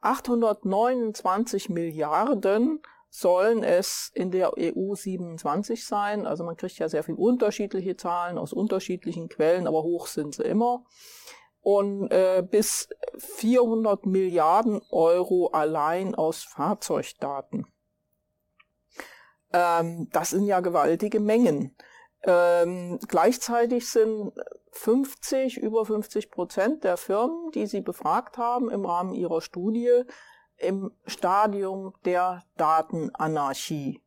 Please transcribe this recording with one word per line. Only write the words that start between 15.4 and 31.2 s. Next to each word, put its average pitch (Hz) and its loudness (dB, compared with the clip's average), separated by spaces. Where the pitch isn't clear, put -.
allein 160 0
aus 160 -2
Fahrzeugdaten. - -6
Ähm, 170 2
das 165 0
sind 196 0
ja 190 2
gewaltige 175 2
Mengen. 208 2
Ähm, 175 4
gleichzeitig 233 0
sind 220 0
fünfzig, 262 -2
über 220 0
fünfzig 214 -4
Prozent 214 -2
der 180 2
Firmen, 311 -2
die 214 -4
sie 196 -6
befragt 180 -4
haben 240 -2
im 196 -4
Rahmen 180 -2
ihrer 170 -2
Studie, 240 0
im 190 -4
Stadium 190 0